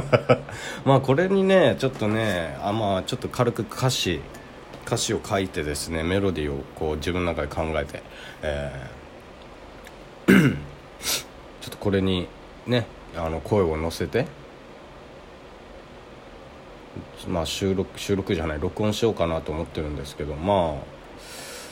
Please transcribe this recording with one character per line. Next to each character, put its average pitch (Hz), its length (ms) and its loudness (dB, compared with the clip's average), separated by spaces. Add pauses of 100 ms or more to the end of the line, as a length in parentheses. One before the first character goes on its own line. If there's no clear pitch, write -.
(300)
<laughs> - 560 0
ま 135 100 10
あ、 131 60 8
こ 135 140 4
れ 180 120 6
に 196 160 6
ね、 180 360 8
ち 131 80 2
ょ - 0 -
っ 127 40 2
と - 160 0
ね、 92 540 0
あ、 101 100 0
ま 107 260 2
あ、 107 40 2
ち - 140 -4
ょ - 20 -4
っ - 20 -14
と 95 100 -6
軽 120 220 2
く 113 120 -4
歌 - 260 0
詞、 85 320 0 (640)
歌 120 100 0
詞 110 200 0
を 82 100 0
書 101 140 2
い 95 80 0
て 82 160 -4
で 73 100 -2
す - 140 -4
ね、 80 160 -2
メ 92 160 2
ロ 98 120 4
デ 76 120 -2
ィ - 20 0
ー 71 80 -2
を 69 80 -4 (140)
こ 78 180 0
う - 40 0
自 82 140 -2
分 87 140 0
の 85 80 2
中 78 80 -2
で 71 60 -2
考 82 160 -2 (180)
え 71 40 -4
て、 - 180 -10 (400)
え 69 460 -4 (1400)
ー、 156 260 8
<clears throat> - 0 - (480)
ち - 640 -8
ょ - 40 -12
っ - 20 -
と - 80 -12
こ 104 100 0
れ 95 140 4
に 92 240 2 (400)
ね、 123 180 2 (320)
あ 82 100 -2
の、 80 120 -2
声 101 240 4
を 80 120 4
乗 80 140 0
せ 87 160 -2
て、 - 220 0 (3000)
ま 87 140 2
あ、 78 60 0
収 95 260 0
録、 92 260 -2
収 101 160 0
録 92 200 2
じ 82 60 0
ゃ 82 40 0
な 78 80 0
い、 76 60 -4
録 90 240 0
音 107 100 4
し - 80 -4
よ 113 80 6
う 98 60 4
か 85 100 2
な 80 160 0
と 78 100 -4
思 80 120 -2
っ - 20 -4
て - 160 -6
る 76 60 -4
ん 73 80 -4
で 71 100 -6
す - 100 -12
け 76 100 -4
ど、 73 100 -4
ま 85 440 4
あ、 - 160 -12 (760)